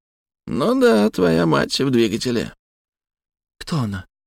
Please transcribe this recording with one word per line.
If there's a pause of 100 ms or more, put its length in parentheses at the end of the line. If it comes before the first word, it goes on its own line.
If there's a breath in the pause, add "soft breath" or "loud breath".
(460)
Ну
да,
твоя
мать
в
двигателе». (1040)
«Кто
она?» (200)